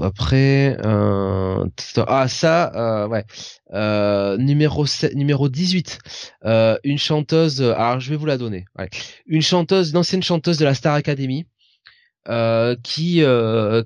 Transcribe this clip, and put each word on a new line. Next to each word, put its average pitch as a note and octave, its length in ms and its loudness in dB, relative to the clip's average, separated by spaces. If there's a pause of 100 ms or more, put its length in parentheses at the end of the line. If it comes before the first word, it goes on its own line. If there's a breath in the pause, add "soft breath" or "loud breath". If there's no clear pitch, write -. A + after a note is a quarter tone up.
après, C3+ 840 2
euh... G2 800 0 (420)
Ah, C3 200 2
ça, E3 480 0
euh, A2 320 -2
ouais. G#2+ 180 -4 (480 loud breath)
Euh, G#2 640 0
numéro D3 480 2
sept, - 300 -2
numéro C#3+ 320 0
dix-huit. F3+ 520 -4 (440 loud breath)
Euh, A2+ 400 4
une C#3+ 140 -2
chanteuse, D3+ 640 0
alors, A#2 400 0
je B2+ 80 -10
vais D3+ 80 -4
vous D3+ 80 -6
la C#3+ 120 -2
donner. G#2 280 -8 (120)
Ouais. F#2 120 -8 (360 loud breath)
Une D#3+ 160 0
chanteuse, F3+ 500 2
une D#3+ 60 2
ancienne F3 260 0
chanteuse F3 340 -2
de D#3 80 2
la C#3 80 4
Star D3 220 0
Academy, C#3 520 -4 (800 soft breath)
euh, A#2 560 0
qui, E3 400 0
euh, A2+ 640 2